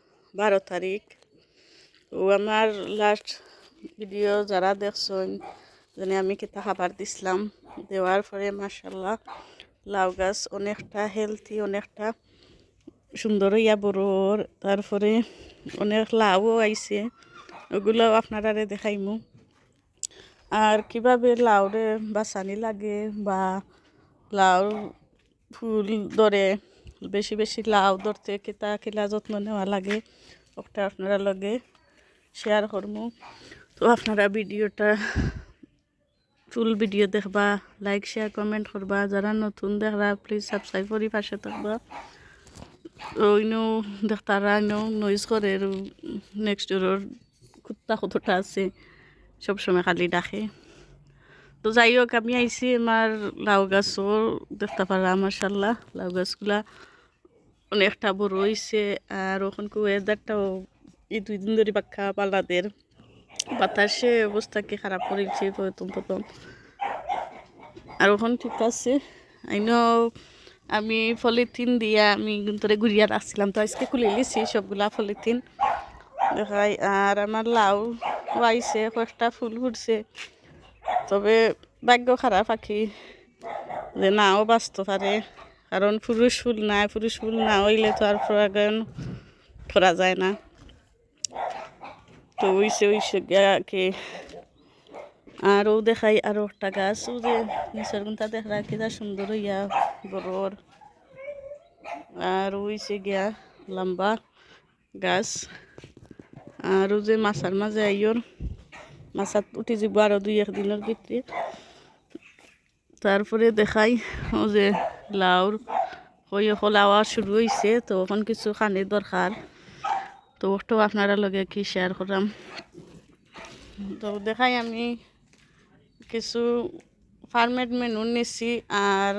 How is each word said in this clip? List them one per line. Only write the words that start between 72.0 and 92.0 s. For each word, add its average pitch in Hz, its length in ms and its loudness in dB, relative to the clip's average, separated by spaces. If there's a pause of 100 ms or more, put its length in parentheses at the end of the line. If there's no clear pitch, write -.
আমি 214 160 -2 (140)
গুন্তরে 208 360 2
ঘুরিয়া 208 300 6
রাখছিলাম, 208 400 -2
তো - 120 -8
আজকে - 260 -6
খুলে 240 160 2 (100)
লিছি 254 220 0 (140)
সবগুলা 202 320 -2 (100)
পলিথিন 214 420 -2 (1000)
দেখাই। 208 340 2 (280)
আর 196 160 4 (100)
আমার 220 200 -2 (120)
লাউ 202 200 6 (720)
আইছে, 226 300 0 (140)
কয়েকটা 233 300 -2 (100)
ফুল 226 260 -6
ফুটছে, 233 340 -2 (1120)
তবে 202 260 4 (520)
ভাগ্য 247 200 4 (140)
খারাপ 214 340 2
আঁকি 214 240 -4 (1200)
যে 196 100 4 (100)
নাও 202 200 6 (100)
বাঁচতে 226 400 0
পারে, 196 240 -2 (580)
কারণ 202 220 2 (120)
পুরুষ 240 360 4
ফুল 240 160 -2 (120)
নাই, 208 240 2
পুরুষ 220 280 -2
ফুল 220 140 -2 (120)
না 214 80 4 (100)
হইলে 214 320 6
তো - 120 2
আর 208 160 2
পরাগায়ন 208 520 2 (920)
করা 185 200 6 (100)
যায় 185 220 4
না। 185 80 2 (2000)